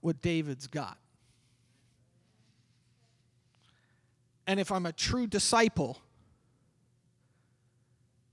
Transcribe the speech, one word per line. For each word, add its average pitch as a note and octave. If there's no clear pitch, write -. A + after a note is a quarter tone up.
what E3
David's D3
got." B2
And G3
if G3+
I'm F#3
a E3
true B3
disciple, G3+